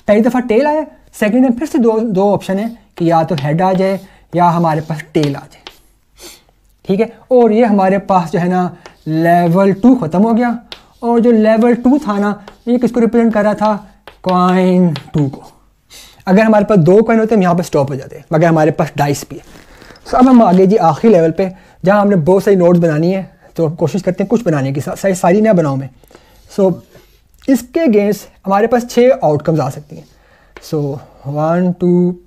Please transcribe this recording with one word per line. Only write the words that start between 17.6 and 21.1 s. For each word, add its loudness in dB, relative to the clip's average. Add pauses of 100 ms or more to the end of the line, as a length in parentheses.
stop -4
हो -8
जाते, -16
मगर 2
हमारे 2
पास -6
dice -4
भी -16
है। -18 (680)
So -6
अब 4
हम 6
आगे 4
जी 2
आखिरी 2